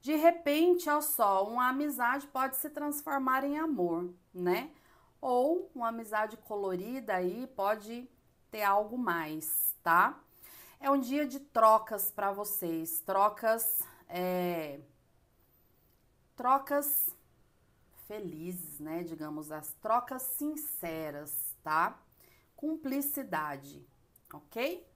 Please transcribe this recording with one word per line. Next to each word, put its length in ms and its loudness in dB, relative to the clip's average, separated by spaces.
De 140 0
repente, 720 4
ó 100 4
só, 480 2
uma 220 2
amizade 560 -2
pode 300 -2
se 120 -4
transformar 760 -2
em 160 -2
amor, 540 -2
né? 360 0
Ou 560 2
uma 140 -2
amizade 480 -4
colorida 800 -4
aí 320 -2
pode 600 -4
ter 120 -6
algo 360 2
mais, 840 -2
tá? 360 4
É 100 0
um 80 6
dia 280 0
de 120 -8
trocas 720 4
pra 220 -2
vocês, 680 -4
trocas, 800 2
é, 720 -2
trocas 800 2
felizes, 720 -10
né? 220 -6
Digamos, 500 -8
as 220 -10
trocas 480 -2
sinceras, 1400 -6
tá? 360 2
Cumplicidade, 1300 -6
ok? 640 -8